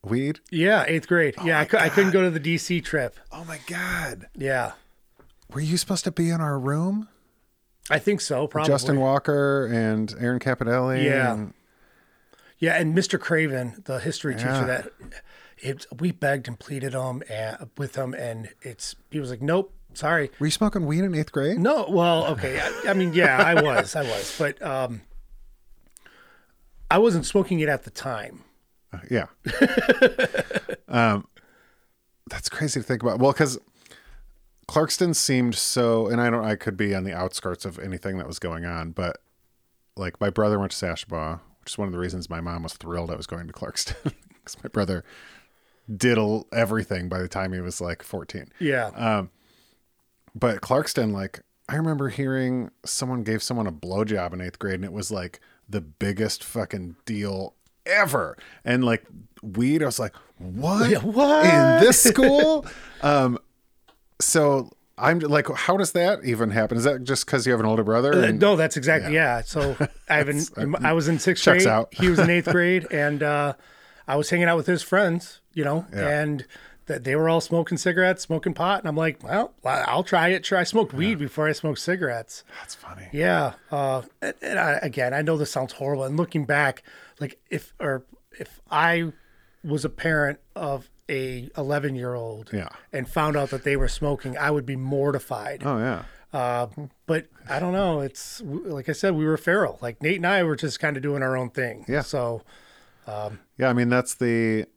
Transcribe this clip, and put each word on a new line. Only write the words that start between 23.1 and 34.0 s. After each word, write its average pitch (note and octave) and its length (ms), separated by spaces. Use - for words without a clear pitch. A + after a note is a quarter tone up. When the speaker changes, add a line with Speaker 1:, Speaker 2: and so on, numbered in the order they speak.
Speaker 2:
yeah, D#3 300
I E3 180
was, C3+ 340
I D3+ 80
was, G#2 340
but, C#3+ 240
um, B2+ 400
I E3+ 60
wasn't G3 280
smoking F#3 340
it D3+ 100
at C#3 140
the A2+ 80
time. A#2 520
Speaker 1:
Uh, F2+ 60
yeah. A2 160
Speaker 2:
<laughs> - 1400
Speaker 1:
Um, A2+ 400
that's - 200
crazy C#3+ 300
to G#2+ 60
think A#2+ 180
about. A#2 160
Well, C3+ 140
'cause C3+ 260